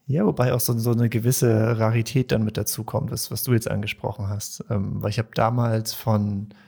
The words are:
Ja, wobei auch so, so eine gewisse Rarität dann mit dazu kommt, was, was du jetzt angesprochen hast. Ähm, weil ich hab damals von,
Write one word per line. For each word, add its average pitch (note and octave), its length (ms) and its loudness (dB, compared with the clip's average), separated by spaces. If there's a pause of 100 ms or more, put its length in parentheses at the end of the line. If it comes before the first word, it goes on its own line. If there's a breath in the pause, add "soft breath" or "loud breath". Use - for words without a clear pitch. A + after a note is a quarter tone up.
Ja, D#3 180 0
wobei C3 280 2
auch B2 60 2
so, A#2+ 180 0
so A#2 140 2
eine A#2 180 4
gewisse A2+ 680 2
Rarität A2+ 540 0
dann A2+ 120 2
mit G#2+ 140 -2
dazu - 260 -4
kommt, - 280 -2
was, - 200 -6
was G#2+ 120 -6
du B2 100 2
jetzt A2+ 160 2
angesprochen G#2 580 -4
hast. - 420 -6
Ähm, G2+ 340 -2
weil G2+ 80 0
ich A2+ 80 -2
hab - 160 -6
damals A2+ 580 0
von, G#2 560 0 (180 loud breath)